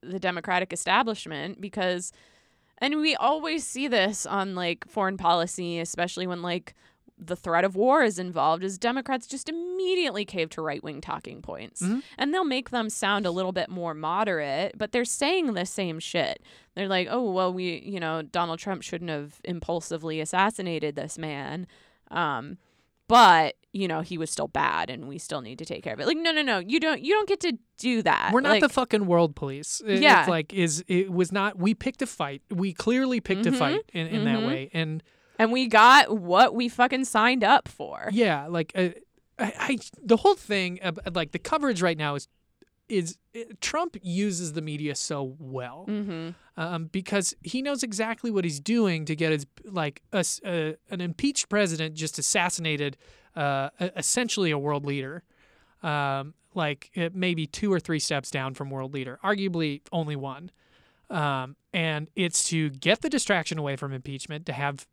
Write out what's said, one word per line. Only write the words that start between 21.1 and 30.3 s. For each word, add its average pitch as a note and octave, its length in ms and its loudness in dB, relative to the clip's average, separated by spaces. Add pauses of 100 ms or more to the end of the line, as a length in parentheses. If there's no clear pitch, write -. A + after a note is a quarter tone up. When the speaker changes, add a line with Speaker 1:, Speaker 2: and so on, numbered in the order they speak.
Speaker 1:
man. C#3+ 480 -8 (420)
Um, D3 480 -2 (500)
but, F3+ 480 10 (160)
you F#3+ 160 -2
know, D#3+ 140 -2
he E3 160 -8
was D#3 140 -4
still D3+ 160 -4
bad C3 420 0
and B2+ 180 -10
we C#3 120 -12
still D3+ 220 -6
need A#2+ 180 -14
to D#3+ 60 -10
take - 180 -10
care B2 100 -6
of - 60 -10
it." C#3+ 80 -2
Like, D#4 100 2
no, E4 140 -2
no, D#4 100 0
no, B3 160 2
you G#3 220 0
don't, D#4 240 -2
you D#4 100 2
don't G#4+ 160 2
get G4 120 0
to E4 140 0 (220)
do A#3 240 0
that. - 320 4
Speaker 2:
We're B3 80 6
not C#4+ 120 2
Speaker 1:
Like - 80 6
Speaker 2:
the D4 80 6
fucking A3 360 0
world E3+ 300 4
police. C#3 500 -8
It, G3+ 160 2
Speaker 1:
Yeah. C4 200 10
Speaker 2:
it's D3+ 80 2
like, E3 240 -2